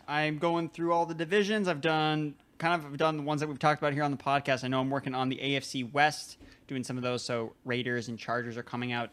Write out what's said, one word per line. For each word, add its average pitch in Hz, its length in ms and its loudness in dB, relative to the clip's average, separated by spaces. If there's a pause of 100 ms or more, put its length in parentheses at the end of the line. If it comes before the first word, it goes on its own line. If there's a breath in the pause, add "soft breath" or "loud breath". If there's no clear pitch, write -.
I'm 151 320 0
going 170 300 0
through 170 240 0
all 170 140 4
the 165 80 -6
divisions. 196 520 2
I've 160 140 0
done, 156 540 2 (240)
kind 165 260 2
of 143 140 -10
done 160 180 4
the 147 80 -4
ones 147 160 0
that 151 80 -2
we've 139 100 -8
talked 151 240 4
about 147 120 2
here 147 100 0
on 143 80 0
the 135 40 -2
podcast. 139 460 2
I 127 60 -4
know 131 120 2
I'm 131 100 0
working 135 220 -2
on 131 160 0
the 131 140 -4
A 139 140 0
F 135 80 -2
C 131 180 -6
West, 143 540 0 (300 loud breath)
doing 131 180 -4
some 127 120 -6
of 127 60 -4
those. 123 220 -2
So 117 280 -2 (120)
Raiders 123 440 -2
and 117 100 -8
Chargers 117 380 -4
are 120 60 -8
coming 123 300 -4
out 120 200 -2